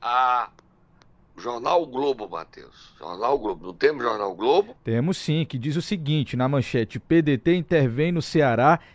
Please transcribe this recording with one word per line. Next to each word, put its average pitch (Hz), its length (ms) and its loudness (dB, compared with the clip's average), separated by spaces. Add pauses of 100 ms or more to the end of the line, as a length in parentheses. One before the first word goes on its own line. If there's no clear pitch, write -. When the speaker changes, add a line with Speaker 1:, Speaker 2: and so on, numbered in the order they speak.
Speaker 1:
a 123 480 0 (880)
Jornal 120 440 0
o 156 40 -6
Globo, 127 420 -2
Matheus. - 680 -16
Jornal 98 380 -2
o - 20 0
Globo. 92 280 -6
Não 90 80 -12
temos 139 280 0
Jornal 107 300 -2
o - 20 -8
Globo? 151 500 2
Speaker 2:
Temos 120 320 -2
sim, 156 280 -2
que - 140 -8
diz 143 180 -4
o 175 60 -2
seguinte: 151 540 -2
na 127 120 2
manchete: 127 500 -2
"P 165 240 2
D 143 160 2
T 165 160 2
intervém 156 580 0
no 165 80 0
Ceará 143 600 4 (140)